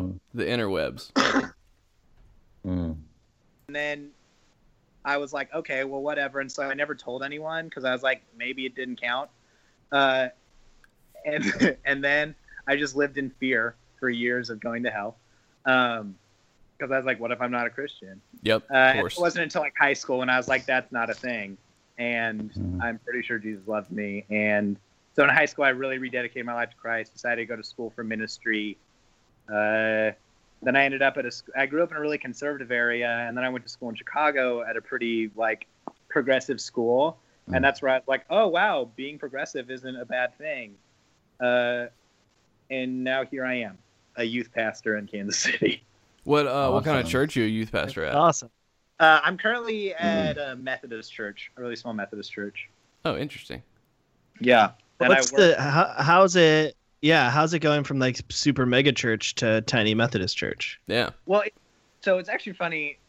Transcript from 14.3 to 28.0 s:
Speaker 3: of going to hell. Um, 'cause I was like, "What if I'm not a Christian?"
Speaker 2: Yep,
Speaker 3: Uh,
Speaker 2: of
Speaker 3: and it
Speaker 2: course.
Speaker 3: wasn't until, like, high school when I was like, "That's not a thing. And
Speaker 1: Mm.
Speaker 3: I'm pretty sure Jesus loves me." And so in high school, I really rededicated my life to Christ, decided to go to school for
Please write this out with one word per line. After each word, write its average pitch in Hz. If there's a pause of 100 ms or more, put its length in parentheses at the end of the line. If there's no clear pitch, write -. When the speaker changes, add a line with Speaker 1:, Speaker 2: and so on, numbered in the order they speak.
Speaker 3:
of 110
going 117
to 120
hell. 107 (480)
Um, 117 (680)
'cause 135
I 135
was 131
like, 123
"What 117
if 117
I'm 123
not 120
a 117
Christian?" 95 (220)
Speaker 2:
Yep, 110
Speaker 3:
Uh, 139
Speaker 2:
of -
Speaker 3:
and 131
it -
Speaker 2:
course. -
Speaker 3:
wasn't 175
until, 160
like, 147
high 143
school 131
when 127
I 127
was 123
like, 131
"That's 127
not 117
a 110
thing. 104 (400)
And 113
Speaker 1:
Mm. 92
Speaker 3:
I'm 117
pretty 123
sure 117
Jesus 104
loves 107
me." 104
And 104 (380)
so 143
in 143
high 147
school, 143
I -
really 131
rededicated 123
my 120
life 117
to -
Christ, 113
decided 117
to 113
go 117
to 110
school 117
for 117